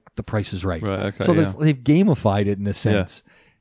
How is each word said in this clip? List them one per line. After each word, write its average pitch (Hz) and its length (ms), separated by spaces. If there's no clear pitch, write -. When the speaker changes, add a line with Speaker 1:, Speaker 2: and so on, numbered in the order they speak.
Speaker 1:
The 110 80
Price 104 300
is 90 100
Right. 87 200
Speaker 2:
Right, 98 240
okay, 101 180
Speaker 1:
So 180 80
there's, 156 220
Speaker 2:
yeah. 151 100
Speaker 1:
they've 139 180
gamified 131 640
it 101 120
in 101 80
a - 20
Speaker 2:
Yeah. 101 40
Speaker 1:
sense. 104 500